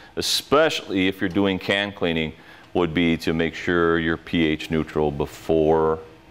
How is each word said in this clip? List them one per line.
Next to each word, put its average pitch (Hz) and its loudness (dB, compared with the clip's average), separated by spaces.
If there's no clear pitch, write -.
especially 101 0
if 95 -2
you're 98 -2
doing 98 2
can 101 -2
cleaning, 82 -2
would 87 2
be 82 2
to 85 -2
make 82 0
sure 85 2
you're 82 -2
P - 0
H 78 -2
neutral 76 0
before 80 0